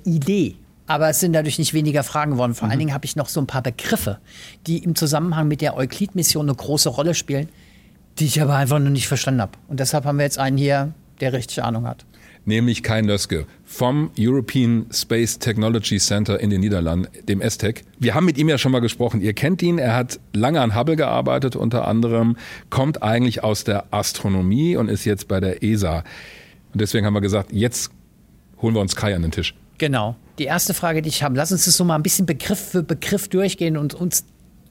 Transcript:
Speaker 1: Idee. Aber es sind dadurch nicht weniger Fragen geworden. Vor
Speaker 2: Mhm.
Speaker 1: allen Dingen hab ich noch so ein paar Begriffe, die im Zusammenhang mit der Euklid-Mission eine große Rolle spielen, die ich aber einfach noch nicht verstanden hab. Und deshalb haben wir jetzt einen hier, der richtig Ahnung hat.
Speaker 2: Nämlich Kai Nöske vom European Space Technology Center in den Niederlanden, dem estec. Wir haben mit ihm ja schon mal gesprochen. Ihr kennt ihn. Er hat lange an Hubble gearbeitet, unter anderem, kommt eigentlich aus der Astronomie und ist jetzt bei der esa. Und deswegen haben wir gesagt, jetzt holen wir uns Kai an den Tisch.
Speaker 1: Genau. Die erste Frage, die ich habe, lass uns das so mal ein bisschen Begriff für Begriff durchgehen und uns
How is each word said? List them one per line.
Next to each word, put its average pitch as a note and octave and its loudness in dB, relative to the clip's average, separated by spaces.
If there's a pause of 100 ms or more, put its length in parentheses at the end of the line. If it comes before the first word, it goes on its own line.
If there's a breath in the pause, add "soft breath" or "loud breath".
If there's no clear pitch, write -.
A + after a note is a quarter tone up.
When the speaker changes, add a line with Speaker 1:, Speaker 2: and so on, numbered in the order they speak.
Speaker 1:
Idee. D#3+ 2 (300)
Aber D#3 2
es - 0
sind F3+ 2
dadurch D#3 0
nicht D3+ -2
weniger D3+ 2
Fragen D3+ -2
geworden. A#2+ 0
Vor A2+ -4
Speaker 2:
Mhm. G#2+ 0
Speaker 1:
allen C#3 2
Dingen D#3 0
hab C#3+ -6
ich - -8
noch D3 -4
so - -4
ein C3+ 0
paar C3 -4
Begriffe, - -4 (500 loud breath)
die E3 0
im E3 -2
Zusammenhang D#3 0
mit D3 0
der D3+ 0
Euklid-Mission D3+ 0
eine C3 0
große D3 0
Rolle D3 0
spielen, C#3 -2 (720 soft breath)
die D#3 2
ich D3 2
aber C#3+ 4
einfach C#3 2
noch C#3 4
nicht C#3 0
verstanden C3 0
hab. - -4 (120)
Und C3 -4
deshalb C3 0
haben C#3+ 0
wir C#3+ 2
jetzt C#3 -2
einen C3+ 0
hier, C#3 2 (280)
der C3 0
richtig B2 -4
Ahnung A#2 -2
hat. - -10 (400 loud breath)
Speaker 2:
Nämlich A2+ 2
Kai A2+ 2
Nöske G2+ 0 (180 loud breath)
vom D3 0
European A#2 2
Space - -2
Technology A2 0
Center G2+ 0
in G#2 2
den G2 2
Niederlanden, F2+ 0 (220)
dem G2 0
estec. G#2+ -2 (120)
Wir A#2+ 2
haben D#3+ 4
mit D#3 2
ihm D3+ 2
ja D3 2
schon C3 2
mal B2 2
gesprochen. A#2 0
Ihr G#2 0
kennt E3 0
ihn. F3 2
Er A#2+ 2
hat B2 -2 (140)
lange C3 2
an A2+ 2
Hubble D3+ 2
gearbeitet, B2+ 0
unter A#2 0
anderem, A#2 2 (340 loud breath)
kommt C#3 0
eigentlich A#2 2
aus A2 0
der G2+ -2
Astronomie G#2 0
und A2+ 0
ist G#2 -2
jetzt G#2 -2
bei G2 0
der F#2 -2
esa. G2 2 (760 loud breath)
Und G#2 -2
deswegen G#2 0
haben G#2 2
wir G#2 0
gesagt, G2+ 0
jetzt A2+ -2 (720)
holen A2+ 2
wir G#2 2
uns F#2+ -2
Kai G#2 0
an E2+ 0
den D#2+ 0
Tisch. - -4 (220)
Speaker 1:
Genau. B2 -2 (220)
Die C#3+ -4
erste E3+ 0
Frage, D#3+ 0
die D#3 -4
ich - -2
habe, C3+ 0
lass D#3+ 0
uns F3+ 2
das E3+ 0
so F3+ 2
mal E3 2
ein D3+ 0
bisschen F#3 0
Begriff F3 -2
für F3+ -4
Begriff F3+ -4
durchgehen F#3 -2
und D3 -4
uns - -4 (460)